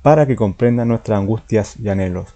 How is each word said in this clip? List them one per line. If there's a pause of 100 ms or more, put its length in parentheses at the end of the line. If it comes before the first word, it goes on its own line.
para
que
comprenda
nuestras
angustias
y
anhelos.